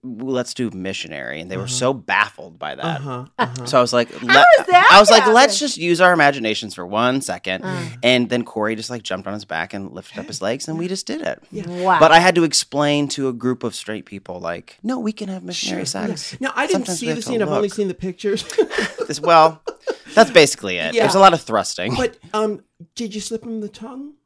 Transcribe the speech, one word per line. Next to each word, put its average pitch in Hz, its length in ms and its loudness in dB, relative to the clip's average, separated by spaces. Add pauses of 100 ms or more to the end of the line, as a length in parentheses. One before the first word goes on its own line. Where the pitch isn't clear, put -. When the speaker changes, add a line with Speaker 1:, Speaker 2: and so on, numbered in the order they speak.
Speaker 1:
w-, 127 300 -8
let's 123 220 -4
do 117 180 -4
missionary." 80 680 -10
And 87 100 -14
they 95 60 -8
were 95 80 -6
Speaker 2:
Uh-huh. 127 80 -8
Speaker 1:
so 123 220 -2
baffled 95 640 -2
by 73 160 -10
that. 65 100 -12
Speaker 2:
Uh-huh, 135 420 -8 (120)
uh-huh. 127 280 -6
Speaker 1:
So 131 120 2
I - 20 6
was 123 120 0
like, 120 200 0
Speaker 3:
How - 140 -12
Speaker 1:
"Let," 740 200 6 (100)
Speaker 3:
does - 100 0
that 370 260 6
Speaker 1:
I 196 60 10
was 208 120 8
like, 226 100 8
Speaker 3:
happen? 220 140 4
Speaker 1:
"Let's 269 260 6
just - 160 -4
use 170 240 0
our 180 120 6
imaginations 127 640 0
for 92 100 -12
one 120 360 0
second." 92 420 -8
Speaker 3:
Mm. 123 400 -10
Speaker 1:
And 127 280 4
then 123 140 -2
Corey 110 300 -4
just, 110 160 -12
like, 120 140 -12
jumped 95 240 -8
on 101 60 -8
his 101 100 -12
back 82 300 -6
and 98 180 -10
lifted - 260 -16
up - 80 -14
his - 160 -12
legs, 120 240 -6
and 160 120 -8
we 175 100 -8
just 190 180 -10
did 302 140 -10
it. - 200 -8 (120)
Speaker 2:
Yeah. 190 160 -12
Speaker 3:
Wow. 180 320 0
Speaker 1:
But 160 120 8
I 165 60 8
had 180 180 4
to 170 80 4
explain 147 640 -2
to 135 200 -4
a 127 40 -4
group 120 300 -4
of 113 140 -6
straight 107 300 -10
people, 92 340 -14
like, 85 420 -10
"No, 247 160 -6
we 220 140 -6
can 214 160 -12
have 185 160 -12
missionary 185 420 -8
Speaker 2:
Sure, 190 220 -8
Speaker 1:
sex." - 240 -10
Speaker 2:
yeah. 262 160 -8
Now, - 80 -6
I 277 100 -2
didn't 320 200 -2
Speaker 1:
Sometimes 175 120 -6
Speaker 2:
see 240 80 -6
Speaker 1:
we - 60 -4
Speaker 2:
the - 40 -2
Speaker 1:
have 233 80 -10
to - 60 -8
Speaker 2:
scene. 233 120 -2
I've 170 60 -2
only 202 200 -2
Speaker 1:
look. 190 80 -8
Speaker 2:
seen 208 120 -2
the 175 60 -6
pictures. 196 500 -6 (320)
<laughs> - 320 -6
Speaker 1:
As 147 120 -8
well, 160 400 4 (540)
that's 226 160 6
basically 131 480 4
it. 80 160 -4
Speaker 2:
Yeah. - 80 2
Speaker 1:
There's 143 140 2
a - 40 4
lot 190 140 10
of 156 80 -4
thrusting. 107 540 -4
Speaker 2:
But, - 200 -4 (160)
um, 214 300 -4 (320)
did 220 200 -10
you 214 60 -8
slip 220 240 -10
him 226 160 -10
the 208 80 -10
tongue? 262 460 -16 (120)